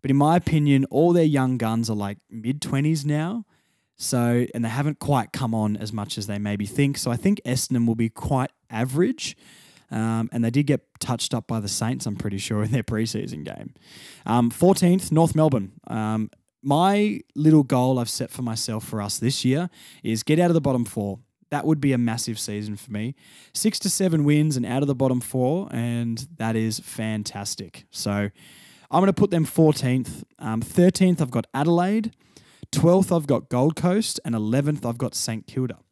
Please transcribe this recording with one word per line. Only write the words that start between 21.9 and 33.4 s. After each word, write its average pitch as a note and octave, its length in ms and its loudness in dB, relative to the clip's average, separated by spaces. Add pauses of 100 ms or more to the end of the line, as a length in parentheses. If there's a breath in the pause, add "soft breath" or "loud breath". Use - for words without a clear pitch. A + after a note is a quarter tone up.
a B2 40 2
massive A#2 420 -2
season G#2 360 -6
for - 160 -14
me. A2 240 -6 (380 loud breath)
Six - 260 0
to F#3+ 100 -4
seven E3 340 2
wins D3+ 320 4
and A#2+ 100 -2
out C3+ 160 -2
of C#3+ 60 0
the C#3 80 0
bottom B2+ 240 0
four, C3 520 -2
and A#2 560 -4 (100)
that A2+ 180 -2
is A2 240 -2
fantastic. G#2 1080 -8
So G2+ 400 -4 (640 loud breath)
I'm D#3 100 4
gonna G3 120 4
put G3+ 180 2
them D#3+ 140 2
fourteenth. C3 760 2 (140)
Um, A2 240 -4
thirteenth, F3+ 600 4
I've B2+ 100 -2
got A#2 220 -2
Adelaide. F3 600 0 (560 loud breath)
Twelfth, F3+ 400 4
I've E3 140 0
got C#3 240 0